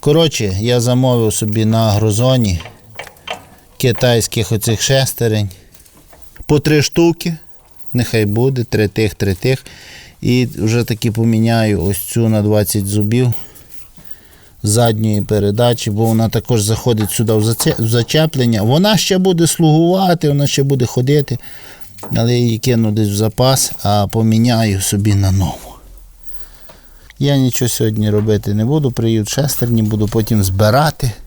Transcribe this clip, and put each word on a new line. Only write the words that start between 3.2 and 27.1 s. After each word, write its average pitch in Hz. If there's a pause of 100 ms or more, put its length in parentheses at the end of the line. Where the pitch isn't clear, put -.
китайських 117
оцих 110
шестерень. 117 (960)
По 151
три 147
штуки, 170 (560)
нехай 113
буде, 120
три 107
тих, 107
три 98
тих. 127 (560)
І 123 (100)
вже 113
таки 113
поміняю 113
ось 98
цю 113
на 107
двадцять 104
зубів 107 (1300)
задньої 107
передачі, 110
бо 107
вона 113
також 113
заходить 107
сюди 113
в 107
заце-, 117
в 113
зачеплення. 120
Вона 175
ще 185
буде 180
слугувати, 170
вона 143
ще 139
буде 139
ходити, 131 (800)
але 117
я 120
її 117
кину 113
десь 107
в 101
запас, 113 (100)
а 101
поміняю 113
собі 104
на 98
нову. 95 (1400)